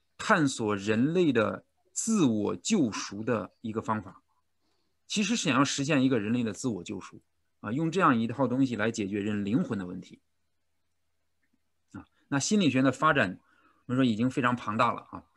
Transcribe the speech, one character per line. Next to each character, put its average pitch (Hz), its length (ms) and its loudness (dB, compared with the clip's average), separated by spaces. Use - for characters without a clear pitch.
探 180 300 2
索 107 280 -2
人 110 380 0
类 175 180 2
的 104 320 0
自 220 320 0
我 104 320 0
救 143 360 0
赎 101 300 -8
的 110 300 -4
一 110 100 -6
个 107 80 -4
方 107 220 -4
法。 95 180 -18
其 - 160 -2
实 202 120 -2
想 147 220 0
要 139 80 6
实 139 180 -2
现 139 200 2
一 131 80 4
个 127 80 2
人 104 140 -2
类 123 100 0
的 110 100 -2
自 131 160 -6
我 90 160 -4
救 98 160 -8
赎， - 220 -18
啊， 104 120 -6
用 160 180 -2
这 170 100 -2
样 139 200 4
一 117 60 0
套 117 200 -2
东 131 200 2
西 117 100 -2
来 107 140 0
解 110 160 -2
决 101 140 -4
人 104 240 -2
灵 120 200 0
魂 110 140 -4
的 90 80 -8
问 92 120 -10
题。 - 220 -18
啊， - 120 -16
那 143 120 -2
心 208 220 2
理 160 80 4
学 131 140 2
的 135 100 4
发 156 220 2
展， 98 260 0
我 123 80 -4
们 - 20 0
说 131 80 4
已 117 100 4
经 117 140 2
非 131 140 -2
常 123 120 2
庞 110 220 -4
大 117 160 4
了 104 180 -10
啊， - 140 -14